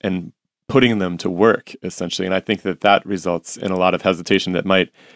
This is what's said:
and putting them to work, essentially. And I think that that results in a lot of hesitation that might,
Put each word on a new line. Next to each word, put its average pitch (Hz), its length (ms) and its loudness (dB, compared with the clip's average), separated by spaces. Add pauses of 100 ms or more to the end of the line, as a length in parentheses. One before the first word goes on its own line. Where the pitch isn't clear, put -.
and 92 320 -6 (340)
putting 123 300 2
them 90 220 -2
to 98 100 -4
work, 101 440 2 (100)
essentially. 92 420 -6
And 92 80 -2
I 95 60 0
think 101 240 -4
that 92 180 -6
that 101 240 4
results 87 520 -4
in 98 140 -6
a 92 60 -2
lot 90 160 2
of 87 80 -2
hesitation 92 520 0
that 90 120 -2
might, 95 240 2 (260)